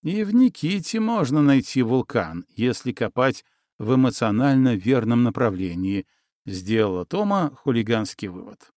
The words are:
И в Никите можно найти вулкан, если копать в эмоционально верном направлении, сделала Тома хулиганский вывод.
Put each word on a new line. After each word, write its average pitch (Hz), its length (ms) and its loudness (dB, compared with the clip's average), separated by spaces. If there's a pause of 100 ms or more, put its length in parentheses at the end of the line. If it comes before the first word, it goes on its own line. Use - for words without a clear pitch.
И 196 200 -4
в 208 100 -4
Никите 220 680 2
можно 185 400 0
найти 135 400 4
вулкан, 110 640 -2 (100)
если 120 380 -2
копать 123 500 -2 (340)
в 113 180 0
эмоционально 127 800 2
верном 120 480 2
направлении, 95 840 -2 (380)
сделала 95 600 -2
Тома 196 500 -2
хулиганский 110 720 -2
вывод. - 480 -18